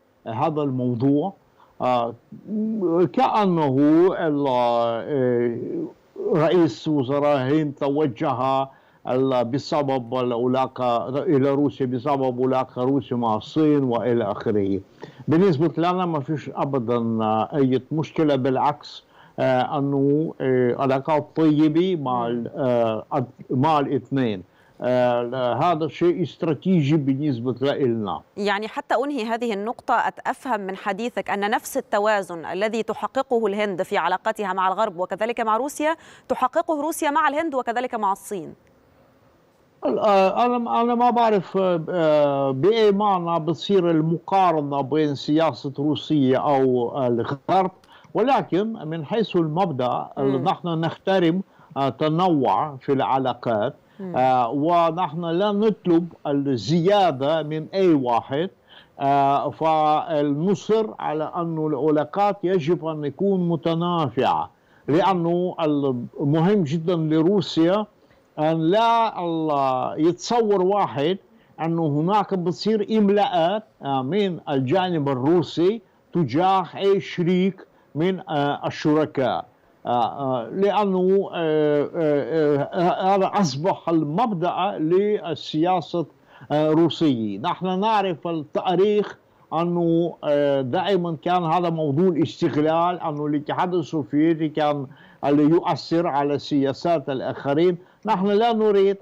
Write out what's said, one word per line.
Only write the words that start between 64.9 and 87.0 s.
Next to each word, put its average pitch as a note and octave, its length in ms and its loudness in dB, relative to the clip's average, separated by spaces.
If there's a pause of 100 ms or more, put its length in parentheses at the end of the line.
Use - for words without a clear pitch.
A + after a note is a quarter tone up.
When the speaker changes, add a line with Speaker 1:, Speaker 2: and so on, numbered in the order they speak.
Speaker 1:
المهم E3 440 2
جدًا E3 320 -2
لروسيا E3 880 2 (540)
أن D#3+ 220 0
لا A3+ 640 2
ال-، D3+ 800 0
يتصور G3+ 540 0
واحد F3+ 560 0 (440)
أنه E3 260 0
هناك F3 460 0
بتصير F#3+ 580 -2
إملاءات، G3+ 720 2 (200)
آه، C3+ 180 -2
من F3+ 380 -2 (100)
الجانب D3 600 0
الروسي D#3+ 720 0 (320)
تجاه F3 520 2 (100)
أي G3 260 2
شريك F#3 640 -2 (280)
من، F3 240 -2 (100)
آه، C#3+ 380 -2
الشركاء، C#3 800 0 (400)
آه، - 40 -4
آه، A#2+ 600 -2
لأنه، F#3+ 840 0
آه، D#3 640 0
آه، D3 800 0
آه، F#3 420 2
هذا F#3+ 180 2
أصبح E3 560 -2
المبدأ E3+ 880 0
للسياسة، E3+ 1300 0 (460)
آه، D3+ 180 2
روسية. C3+ 720 2